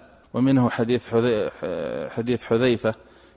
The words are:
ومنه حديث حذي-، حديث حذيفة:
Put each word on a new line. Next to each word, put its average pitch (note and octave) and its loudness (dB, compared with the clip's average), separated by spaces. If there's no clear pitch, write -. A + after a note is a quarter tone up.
ومنه B2+ 4
حديث A#2+ -2
حذي-، A2+ 0
حديث A#2 -4
حذيفة: A2+ 0